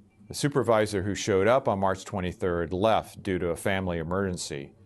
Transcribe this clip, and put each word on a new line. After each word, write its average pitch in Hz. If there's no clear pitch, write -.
The -
supervisor 110
who 101
showed 95
up 131
on 104
March 95
twenty-third 87
left 92
due 92
to 87
a 80
family 95
emergency, 82